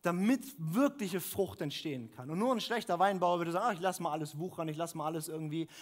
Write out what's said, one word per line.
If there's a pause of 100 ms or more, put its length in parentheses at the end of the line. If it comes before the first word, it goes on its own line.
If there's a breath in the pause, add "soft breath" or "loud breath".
damit
wirkliche
Frucht
entstehen
kann.
Und
nur
ein
schlechter
Weinbauer
würde
sagen,
„Ach,
ich
lass
mal
alles
wuchern,
ich
lass
mal
alles
irgendwie, (120)